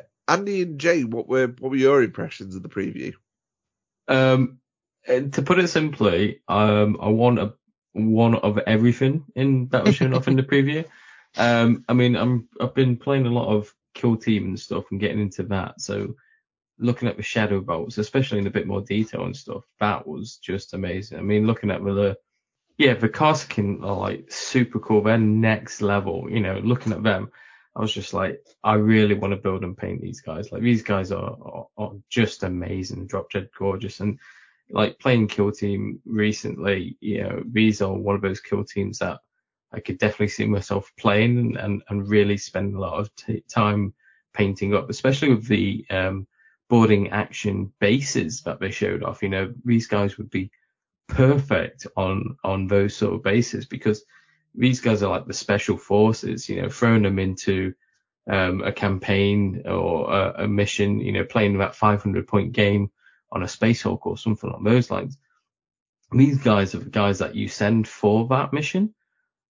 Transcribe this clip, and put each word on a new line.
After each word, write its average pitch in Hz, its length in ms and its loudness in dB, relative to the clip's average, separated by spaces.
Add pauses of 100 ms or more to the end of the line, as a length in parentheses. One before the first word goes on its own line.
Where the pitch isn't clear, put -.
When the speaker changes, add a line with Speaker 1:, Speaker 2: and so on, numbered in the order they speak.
(280)
Speaker 1:
Andy 196 340 0
and 165 180 -6
Jay, 160 240 2
what 113 240 -4
were, 131 200 2
what 127 240 -6
were 135 60 -2
your 135 260 6
impressions 95 520 -6
of 92 80 -10
the - 60 -12
preview? - 440 -6 (920)
Speaker 2:
Um, 131 520 4 (480)
uh, 127 140 4
to 143 200 -2
put 175 180 4
it 175 80 4
simply, 131 800 0
um, 104 540 4
I 110 80 -2
want 117 300 4
a, 104 140 -2 (400)
one 110 420 4
of 104 240 0
everything 120 640 2 (100)
in 131 340 0
that 123 140 0
was 208 120 6
shown 131 180 0
off 127 140 0
in 131 80 4
the 131 80 2
Speaker 3:
<laughs> - 0 -
Speaker 2:
preview. 139 420 0 (520)
Um, 117 520 4
I 117 40 2
mean, 123 220 4
I'm, 117 320 0 (140)
I've 123 140 -2
been 127 220 4
playing 139 280 0
a 120 60 0
lot 120 220 0
of 104 200 -2 (200)
Kill 117 240 2
Team 107 280 0
and 95 140 -6
stuff - 320 -8
and 98 80 -4
getting 101 220 -2
into 101 220 -4
that. - 380 -6
So 101 340 -6 (640)
looking 120 280 0
at - 100 -4
the 107 60 -10
Shadow 104 380 -2
Bolts, 95 360 -6
especially 117 420 -2
in 98 80 -2
a 95 40 -6
bit - 160 -2
more 98 140 -4
detail 101 440 -4
and 92 100 -8
stuff, - 280 -14 (160)
that 104 280 -2
was 76 300 -12
just - 360 -8
amazing. 92 460 -8
I - 20 -10
mean, 104 260 2
looking 110 220 0
at 95 140 -4
the, 98 340 0 (600)
yeah, 131 180 4
the 113 140 0
Karsakin 113 720 0
are, 98 120 -4
like, 95 360 -6
super - 480 -2
cool. 107 240 2
They're 110 140 4
next 110 640 0
level, 101 480 -2
you - 100 -2
know, 95 180 -2
looking 110 360 -2
at - 100 -6
them, 101 280 -2 (440)
I - 60 -6
was 107 120 -4
just - 200 -10
like, 95 300 -4 (200)
"I 107 120 4
really 107 400 4
wanna 98 200 -2
build 95 280 -4
and 92 140 -10
paint 92 240 -8
these 90 200 -12
guys." 82 300 -10
Like, 95 100 -8
these 117 220 2
guys 95 280 -2
are, 95 300 -6
are, - 260 -16 (100)
are 107 140 -8 (180)
just - 340 0
amazing, 92 640 -6
drop - 240 -8
dead 95 260 -6
gorgeous. 98 420 -6
And, 104 200 -4 (500)
like, 101 300 -2
playing 117 280 2
Kill 104 240 0
Team 101 540 -6
recently, 104 920 -4
you - 240 -6
know, 95 220 -6
these 110 360 2
are 95 120 -2
one 98 220 -2
of 98 60 -2
those 98 200 -4
Kill 101 220 -4
Teams 98 360 -6
that 90 220 -6 (500)
I - 80 -10
could - 180 -8
definitely 107 300 0
see 107 180 -4
myself 101 540 -2
playing 113 400 2
and, 117 180 -2
and, 101 320 -4
and 101 180 -4
really 104 300 4
spend 101 380 -6
a 95 40 -8
lot 85 200 -6
of 107 160 -8
t-, - 340 -8
time 104 460 0 (400)
painting 101 400 0
up, 95 160 -2
especially 139 380 0
with 113 180 4
the, 101 420 0
um, 95 380 -2 (420)
boarding 107 400 6
action 98 680 -4
bases 107 640 0
that - 160 -8
they 95 100 -4
showed 92 320 -4
off. 90 220 -8
You 98 60 -2
know, 95 240 -4 (120)
these 117 220 2
guys 101 320 0
would 107 100 -10
be 95 220 -6 (560)
perfect 131 800 2 (100)
on, 95 460 -4
on 95 240 -2
those 101 280 2
sort 98 200 0
of - 80 -8
bases 104 420 0
because - 400 -4 (500)
these 123 260 2
guys 110 200 2
are 101 80 0
like 90 160 -4
the - 80 -12
special - 440 -2
forces, 110 720 0
you 95 140 -6
know, 92 80 -4
throwing 117 320 4
them 98 160 2
into, 95 560 -2 (560)
um, 95 320 0
a 98 100 -4
campaign 98 920 0
or 87 460 -2
a, 95 320 0
a 104 40 -2
mission, 104 520 0
you 107 120 -4
know, 98 140 0
playing 101 320 2
that 95 180 -2
five 104 280 2
hundred 95 240 -2
point - 260 0
game 101 380 2 (400)
on - 100 -4
a 90 60 -4
Space 117 340 0
Hulk - 240 -4
or - 120 -4
something 104 320 -4
along - 140 -10
those 120 280 4
lines. 95 260 -6 (920)
These 135 320 4
guys 101 320 2
are 92 40 -4
the - 120 -12
guys 101 280 2
that - 160 -4
you 101 120 -4
send 107 400 2
for 110 400 2
that 131 260 0
mission. 185 400 -2 (560)